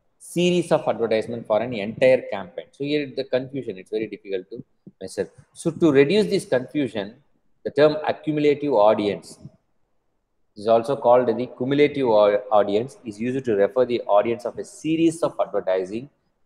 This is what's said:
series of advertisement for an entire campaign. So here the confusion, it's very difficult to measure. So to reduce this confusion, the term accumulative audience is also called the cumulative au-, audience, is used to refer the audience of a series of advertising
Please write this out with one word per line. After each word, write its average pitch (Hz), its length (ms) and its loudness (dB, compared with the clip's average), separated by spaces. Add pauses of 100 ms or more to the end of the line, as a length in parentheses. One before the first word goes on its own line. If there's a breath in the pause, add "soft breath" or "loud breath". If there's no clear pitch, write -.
(180)
series 175 520 -2
of 156 160 0
advertisement 113 600 -2
for 107 160 2
an 123 100 -6
entire 117 580 2
campaign. 98 420 -10
So - 120 -10
here 143 320 -2
the 135 80 -6
confusion, 127 540 -6
it's 92 120 -20
very 110 160 -4
difficult 98 440 -10
to 123 120 -14 (380)
measure. 95 300 -8 (240)
So - 160 -6
to 156 220 2
reduce 156 340 4
this 180 180 -2
confusion, 123 720 -4 (500)
the 107 60 -6
term 147 260 4 (100)
accumulative 147 680 -2
audience 104 640 2 (1160)
is 104 100 -16
also 117 300 2
called 123 300 4
the 117 200 -2 (120)
cumulative 143 500 0
au-, 104 420 4
audience, 107 540 0
is 104 160 -12
used 127 240 -4
to 117 100 0
refer 101 300 2
the 120 180 -2
audience 107 440 0
of 107 120 -8
a 101 60 -10
series 160 580 -2
of 143 160 -2
advertising 95 720 -4 (380)